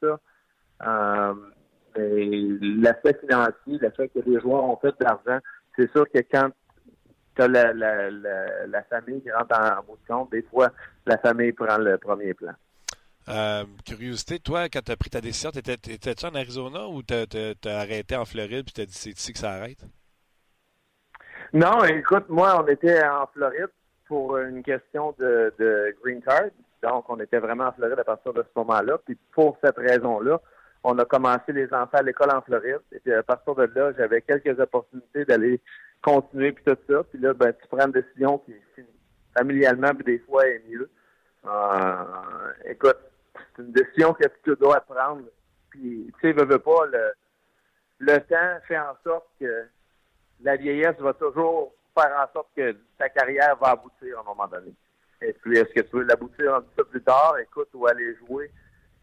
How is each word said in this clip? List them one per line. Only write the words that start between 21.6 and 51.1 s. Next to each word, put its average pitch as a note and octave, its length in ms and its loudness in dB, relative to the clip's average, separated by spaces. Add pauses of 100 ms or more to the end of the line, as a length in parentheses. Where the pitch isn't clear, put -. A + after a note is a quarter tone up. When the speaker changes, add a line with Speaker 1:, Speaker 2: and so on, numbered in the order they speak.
Speaker 1:
écoute, E3+ 440 2
moi, F3 340 4
on D3 60 0
était D#3+ 380 4
en C#3+ 220 -2
Floride C#3+ 400 -4 (380)
pour C3+ 320 -4
une B2+ 240 -8
question C#3+ 560 -6
de, A#2 400 2
de G#2 440 0
green B2 180 -6
card. D#3+ 300 2 (320)
Donc, A#2+ 260 -2
on A#2 120 -8
était A2+ 180 -2
vraiment A#2 300 -2
en B2 40 -6
Floride A#2+ 260 -4
à A#2+ 60 -2
partir A2+ 280 -6
de A#2 100 -2
ce - 160 -8
moment-là. A2+ 460 0
Puis A#2+ 120 -10 (160)
pour D3+ 300 4
cette C#3 140 2
raison-là, B2 640 0 (420)
on B2 160 0
a A#2+ 60 4
commencé B2+ 480 0
les C3+ 200 -2
enfants B2+ 260 0
à C#3 40 2
l'école C#3 300 2
en C3 100 0
Floride. B2 380 -4 (120)
Et - 80 -14
puis B2+ 120 -2
à A2+ 100 2
partir B2+ 320 -2
de C3 80 2 (120)
là, C#3 220 2
j'avais A2+ 260 0
quelques C#3 360 -2
opportunités B2+ 640 -4
d'aller B2 360 2 (420)
continuer C#3 500 2
puis - 120 -12
tout C3+ 120 4 (120)
ça. C#3+ 160 2
Puis - 160 -18
là, C3+ 120 2
ben, B2 200 2
tu - 160 -12
prends C3+ 180 0
une C3+ 60 -2
décision C3+ 460 0
qui, A#2+ 160 -16 (840)
familialement, C#3 560 2
puis C3+ 100 -10
des A#2+ 140 2
fois, C3+ 280 2
est A#2 220 -2
mieux. A#2 220 -12 (560)
Euh, G2 480 0 (720)
écoute, - 320 2 (360)
c'est - 280 -20
une A#2+ 100 -16
décision D#3 420 4
que D3 120 2 (180)
tu D3 120 2
dois C#3 240 6
prendre. C3+ 420 -6 (480)
Puis, A#2+ 500 -12
tu E3 80 2
sais, D#3+ 40 2
veux, D3 120 4
veux C3+ 140 4
pas, D#3+ 280 4
le, A#2 260 -2 (880)
le C#3+ 180 6
temps E3+ 480 0
fait E3 120 -2
en C#3+ 260 -6
sorte E3 220 -4 (140)
que A#2 240 -6 (800)
la C#3 140 0
vieillesse D3 420 0
va C#3 160 -2